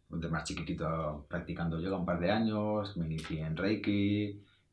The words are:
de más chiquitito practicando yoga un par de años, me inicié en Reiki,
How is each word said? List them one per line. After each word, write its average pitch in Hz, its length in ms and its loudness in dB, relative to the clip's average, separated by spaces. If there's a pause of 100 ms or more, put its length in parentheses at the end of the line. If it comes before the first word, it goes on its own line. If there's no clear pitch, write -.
de 82 200 -4
más 80 140 -2
chiquitito 80 840 -4
practicando 85 500 -2
yoga 95 180 0
un 87 100 -2
par 90 120 2
de 87 140 2
años, 107 640 2
me 82 100 0
inicié 80 360 -4
en 80 140 -2
Reiki, 101 840 2 (300)